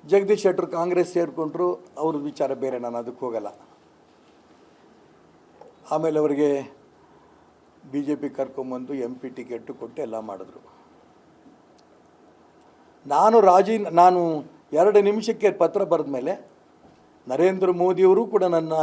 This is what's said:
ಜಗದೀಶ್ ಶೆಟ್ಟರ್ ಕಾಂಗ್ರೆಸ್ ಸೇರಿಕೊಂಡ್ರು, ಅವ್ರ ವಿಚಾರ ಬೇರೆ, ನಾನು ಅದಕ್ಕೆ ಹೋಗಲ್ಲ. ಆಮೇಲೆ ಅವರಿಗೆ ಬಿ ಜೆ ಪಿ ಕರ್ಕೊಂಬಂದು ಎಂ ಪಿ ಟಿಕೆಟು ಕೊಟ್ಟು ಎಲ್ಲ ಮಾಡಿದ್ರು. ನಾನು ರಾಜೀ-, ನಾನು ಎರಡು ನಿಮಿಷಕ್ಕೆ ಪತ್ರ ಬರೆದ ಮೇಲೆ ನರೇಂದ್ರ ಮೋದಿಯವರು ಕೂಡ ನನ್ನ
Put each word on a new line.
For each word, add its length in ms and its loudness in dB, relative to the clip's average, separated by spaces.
ಜಗದೀಶ್ 360 2
ಶೆಟ್ಟರ್ 300 0
ಕಾಂಗ್ರೆಸ್ 420 -2
ಸೇರಿಕೊಂಡ್ರು, 680 -4
ಅವ್ರ 200 -4
ವಿಚಾರ 360 -6
ಬೇರೆ, 260 -6
ನಾನು 180 -8
ಅದಕ್ಕೆ 220 -12
ಹೋಗಲ್ಲ. 280 -8
ಆಮೇಲೆ 280 0
ಅವರಿಗೆ 580 0
ಬಿ 100 -6
ಜೆ 140 -4
ಪಿ 140 -10
ಕರ್ಕೊಂಬಂದು 640 -8
ಎಂ 220 -8
ಪಿ 140 -14
ಟಿಕೆಟು 440 -14
ಕೊಟ್ಟು 280 -14
ಎಲ್ಲ 180 -8
ಮಾಡಿದ್ರು. 400 -16
ನಾನು 360 4
ರಾಜೀ-, 480 4
ನಾನು 540 4
ಎರಡು 280 4
ನಿಮಿಷಕ್ಕೆ 500 0
ಪತ್ರ 320 0
ಬರೆದ 240 -2
ಮೇಲೆ 420 -8
ನರೇಂದ್ರ 440 2
ಮೋದಿಯವರು 540 4
ಕೂಡ 180 0
ನನ್ನ 400 0